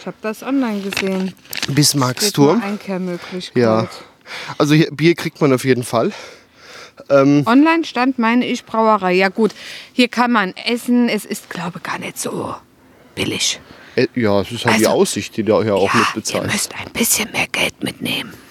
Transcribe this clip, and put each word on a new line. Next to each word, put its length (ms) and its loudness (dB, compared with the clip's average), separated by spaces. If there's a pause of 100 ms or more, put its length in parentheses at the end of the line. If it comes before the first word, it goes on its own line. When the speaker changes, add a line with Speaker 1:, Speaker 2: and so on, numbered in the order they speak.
Speaker 1:
Ich 60 -18
hab 160 -12
das 200 -8
online 380 -2
gesehen. 540 -4 (340)
Speaker 2:
Bismarcksturm. 880 2
Speaker 1:
Steht 60 0
nur 100 -6
Einkehrmöglichkeit. 920 -4
Speaker 2:
Ja. 260 2 (680)
Also 180 2
hier, 160 4
Bier 240 2
kriegt 280 -8
man 100 4
auf 140 0
jeden 180 2
Fall. 280 0 (960)
Ähm, 360 6
Speaker 1:
Online 380 4
stand, 340 -2
meine 280 2
ich, 180 -4
Brauerei. 500 2
Ja 140 4
gut, 240 0 (400)
hier 160 2
kann 240 0
man 240 0
essen. 540 0
Es 160 -4
ist, 240 -10
glaube 280 -10
ich, 40 -20
gar 160 -8
nicht 200 -10
so 360 -8 (600)
billig. 460 -4 (360)
Speaker 2:
äh, 180 4
ja, 260 2
es 100 -4
ist 140 -6
halt 160 2
die 60 4
Speaker 1:
Also, 140 2
Speaker 2:
Aussicht, 360 -2
die 60 -2
da 200 2
ja 120 0
auch 180 2
Speaker 1:
ja, 80 2
Speaker 2:
mit 140 0
bezahlt. 300 -4
Speaker 1:
ihr 80 -4
müsst 220 -4
ein 180 -12
bisschen 400 -2
mehr 200 -4
Geld 320 -4
mitnehmen. 480 -8 (180)